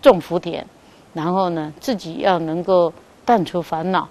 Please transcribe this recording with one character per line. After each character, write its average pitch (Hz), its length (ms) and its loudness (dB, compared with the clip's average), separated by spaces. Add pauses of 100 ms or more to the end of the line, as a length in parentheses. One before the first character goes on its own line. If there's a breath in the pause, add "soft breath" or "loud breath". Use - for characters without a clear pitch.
种 202 200 6
福 170 180 -4
田， 170 260 -6 (480 loud breath)
然 160 140 -4
后 180 240 0
呢， 156 300 -6
自 247 160 -4
己 165 240 -10
要 185 180 2
能 165 240 -4
够 175 300 2 (340)
断 220 180 4
除 175 160 -4
烦 165 300 -4
恼 180 200 -2